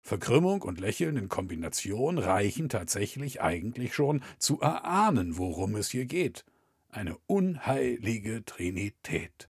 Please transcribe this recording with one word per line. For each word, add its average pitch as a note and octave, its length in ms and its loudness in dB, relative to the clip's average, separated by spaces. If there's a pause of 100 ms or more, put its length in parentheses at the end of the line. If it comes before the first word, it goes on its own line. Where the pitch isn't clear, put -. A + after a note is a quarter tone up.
Verkrümmung D#3+ 600 4
und F2 160 -6
Lächeln C#3 360 0
in G2 140 -2
Kombination G2 880 -2
reichen G2+ 520 2
tatsächlich G#2 720 -4
eigentlich A2 540 -2
schon C#3+ 300 2 (160)
zu - 220 2
erahnen, D#3 760 2
worum F2+ 380 0
es G#2 160 -2
hier C3 140 -2
geht. D3+ 380 -2 (460)
Eine F#2 360 -6
unheilige B2+ 1200 0
Trinität. F2+ 1120 -4